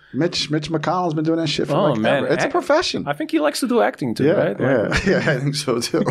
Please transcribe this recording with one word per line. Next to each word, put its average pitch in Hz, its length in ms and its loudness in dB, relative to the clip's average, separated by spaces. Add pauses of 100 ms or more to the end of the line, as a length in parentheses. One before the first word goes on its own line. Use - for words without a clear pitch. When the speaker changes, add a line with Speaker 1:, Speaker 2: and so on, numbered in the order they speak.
(140)
Speaker 1:
Mitch, 160 380 -2
Mitch 151 180 -2
McConnell's 160 440 0
been 156 100 -2
doing 165 160 2
that 165 80 -2
shit 151 200 -2
for, 143 80 0
Speaker 2:
Oh, 156 160 2
Speaker 1:
like, 110 80 0
Speaker 2:
man. 127 260 2
Speaker 1:
ever. 143 80 0
It's 160 100 0
a - 40 0
Speaker 2:
Ac-, 277 40 -4
Speaker 1:
profession. - 560 0
Speaker 2:
I 143 60 -2
think 302 180 -6
he 320 80 2
likes 302 220 0
to 262 60 -2
do 233 140 2
acting 151 340 0
too, 131 100 0
Speaker 1:
Yeah, 160 80 4
Speaker 2:
right? 190 260 0
Speaker 1:
yeah. 123 300 2
Speaker 2:
Like - 160 -2
Speaker 1:
<laughs> 196 60 4
Yeah, 143 80 4
I 143 200 0
think 143 160 -2
so 123 240 -2
too. 165 320 0